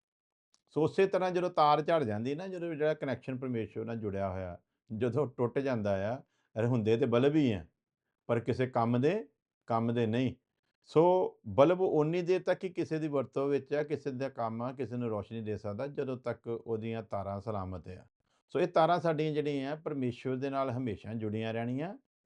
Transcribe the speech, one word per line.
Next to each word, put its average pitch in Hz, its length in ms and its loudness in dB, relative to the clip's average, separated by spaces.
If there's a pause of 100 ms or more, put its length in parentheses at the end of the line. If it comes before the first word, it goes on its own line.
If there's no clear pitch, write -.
(680)
ਸੋ 151 140 2
ਉਸੇ 185 240 4
ਤਰ੍ਹਾਂ 185 240 0
ਜਦੋਂ 175 180 0
ਤਾਰ 151 320 6
ਝੜ 160 220 2
ਜਾਂਦੀ 113 320 -2
ਨਾ, 185 120 -8
ਜਦੋਂ 170 280 -6
ਜਿਹੜਾ 151 180 2
ਕਨੈਕਸ਼ਨ 131 440 -4
ਪਰਮੇਸ਼ਵਰ 113 480 -4
ਨਾਲ 113 120 -6
ਜੁੜਿਆ 98 320 -2
ਹੋਇਆ, 92 280 -6 (400)
ਜਦੋਂ 123 300 0
ਟੁੱਟ 123 320 -2
ਜਾਂਦਾ 107 540 0
ਆ, 143 80 -8 (380)
ਅਰੇ 113 60 2
ਹੁੰਦੇ 117 320 4
ਤੇ 135 80 2
ਬਲਬ 127 300 4
ਹੀ 139 160 4
ਆ, 87 140 -2 (600)
ਪਰ 117 120 2
ਕਿਸੇ 123 280 0
ਕੰਮ 120 340 2
ਦੇ, 180 240 2 (400)
ਕੰਮ 117 280 0
ਦੇ 120 120 2
ਨਹੀਂ। 123 300 0 (500)
ਸੋ 180 500 4 (120)
ਬਲਬ 147 340 6
ਓਨੀ 160 400 2
ਦੇਰ 175 220 0
ਤੱਕ 175 200 -2
ਹੀ 185 60 -6
ਕਿਸੇ 160 300 -4
ਦੀ 156 80 -4
ਵਰਤੋਂ 139 400 -2
ਵਿੱਚ 139 260 -2
ਆ, 151 100 0
ਕਿਸੇ 147 280 -4
ਦਾ 131 180 -6
ਕੰਮ 113 320 -4
ਆ, 131 120 -6
ਕਿਸੇ 123 240 -6
ਨੂੰ 120 120 -2
ਰੋਸ਼ਨੀ 110 320 -6
ਦੇ 104 160 -4
ਸਕਦਾ, 107 300 -6
ਜਦੋਂ 139 300 -4
ਤੱਕ 120 300 -8
ਉਹਦੀਆਂ 113 560 -4
ਤਾਰਾਂ 98 380 -6
ਸਲਾਮਤ 92 460 -6
ਆ। 92 180 -16 (440)
ਸੋ 139 100 -2
ਇਹ 175 80 2
ਤਾਰਾਂ 170 320 4
ਸਾਡੀਆਂ 156 320 0
ਜਿਹੜੀਆਂ 143 400 -2
ਆ, 156 40 -4
ਪਰਮੇਸ਼ਵਰ 135 600 -4
ਦੇ 135 140 -4
ਨਾਲ 135 200 -2
ਹਮੇਸ਼ਾ 123 440 -4
ਜੁੜੀਆਂ 110 400 -2
ਰਹਿਣੀਆਂ, 131 440 -4 (280)